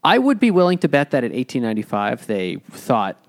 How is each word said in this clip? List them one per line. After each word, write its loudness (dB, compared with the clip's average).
I 4
would 2
be 4
willing 4
to 0
bet 0
that 0
in -4
eighteen -4
ninety-five -4
they -4
thought -2